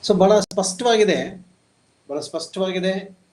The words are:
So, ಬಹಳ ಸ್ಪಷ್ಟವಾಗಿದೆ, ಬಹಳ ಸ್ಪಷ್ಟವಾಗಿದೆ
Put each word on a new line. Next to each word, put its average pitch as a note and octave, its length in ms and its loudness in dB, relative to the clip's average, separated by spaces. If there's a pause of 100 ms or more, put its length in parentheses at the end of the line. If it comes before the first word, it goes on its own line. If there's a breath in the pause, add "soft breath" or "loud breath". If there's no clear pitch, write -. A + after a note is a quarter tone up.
So, G3 140 2
ಬಹಳ G3+ 220 6
ಸ್ಪಷ್ಟವಾಗಿದೆ, G3+ 1080 -2 (640)
ಬಹಳ C#3+ 100 -6
ಸ್ಪಷ್ಟವಾಗಿದೆ F#3 960 -6 (160)